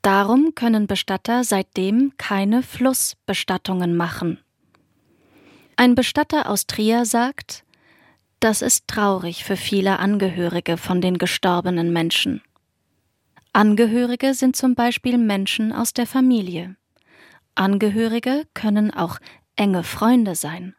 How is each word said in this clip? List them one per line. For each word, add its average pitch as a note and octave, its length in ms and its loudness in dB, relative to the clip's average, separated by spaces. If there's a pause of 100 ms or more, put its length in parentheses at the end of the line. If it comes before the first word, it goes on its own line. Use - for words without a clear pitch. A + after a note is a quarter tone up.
Darum G#3+ 520 4
können A3 320 0
Bestatter G3+ 580 -2
seitdem G#3 720 0
keine G3+ 440 0
Flussbestattungen F#3 1300 -2
machen. E3+ 420 -4 (1400)
Ein B3 180 6
Bestatter D4 540 0
aus G3+ 180 -2
Trier A3+ 400 0
sagt, - 580 -4 (760)
das A3 220 2
ist - 260 0
traurig F#3+ 560 -2
für G3 120 -4
viele G3 420 -2
Angehörige F3 760 -2
von F3+ 240 -2
den F3+ 180 0
gestorbenen F3 760 0
Menschen. E3 500 -2 (1120)
Angehörige A#3 800 2
sind B3+ 240 0
zum B3+ 180 2
Beispiel A#3+ 440 0
Menschen G#3+ 540 0
aus - 200 -4
der A#3+ 140 -2
Familie. F#3+ 680 0 (800)
Angehörige A3 1000 0
können G#3+ 380 0
auch - 260 -6 (380)
enge F#3+ 260 0
Freunde A3 520 2
sein. F3+ 440 -10